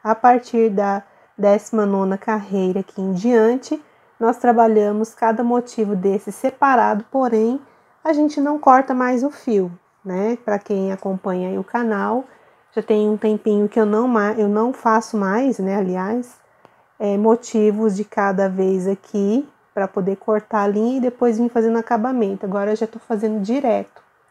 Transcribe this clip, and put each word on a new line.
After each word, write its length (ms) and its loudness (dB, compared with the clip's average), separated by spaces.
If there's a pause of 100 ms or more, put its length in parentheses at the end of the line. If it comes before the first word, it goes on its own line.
A 120 0
partir 540 2
da 340 -2 (340)
décima 480 2
nona 320 0
carreira 600 -4
aqui 220 -10
em 120 -2
diante, 680 2 (380)
nós 180 0
trabalhamos 760 2
cada 300 0
motivo 520 -2
desse 360 -2
separado, 800 0
porém, 500 0 (420)
a 100 0
gente 280 0
não 160 0
corta 360 4
mais 300 0
o 60 -2
fio, 420 -2 (320)
né? 340 -4
Pra 200 -4
quem 340 -4
acompanha 580 -6
aí 100 -6
o 40 -6
canal, 600 -4 (480)
já 100 -4
tem 280 0
um 80 0
tempinho 500 0
que 120 -2
eu 60 4
não 220 0
ma-, 260 0
eu 140 0
não 260 0
faço 440 0
mais, 420 0
né, 160 -2
aliás, 600 -4 (640)
é, 180 -2
motivos 800 2
de 80 -4
cada 460 0
vez 380 0
aqui, 600 -2 (300)
pra 100 -2
poder 280 -4
cortar 480 -2
a 40 0
linha 300 0
e 20 -2
depois 380 0
vir 120 0
fazendo 280 0
acabamento. 680 -2
Agora 240 -2
eu 40 0
já 120 -4
tô 100 -18
fazendo 440 -4
direto, 600 -2 (300)